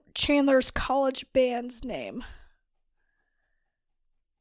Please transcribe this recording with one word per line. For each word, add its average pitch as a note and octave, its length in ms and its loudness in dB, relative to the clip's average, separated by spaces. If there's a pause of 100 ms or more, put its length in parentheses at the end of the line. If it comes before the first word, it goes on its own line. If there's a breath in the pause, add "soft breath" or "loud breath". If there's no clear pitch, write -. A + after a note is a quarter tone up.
(140)
Chandler's C#4 560 4
college C4+ 640 0
band's B3 500 0
name? C#3 400 -8 (2250 soft breath)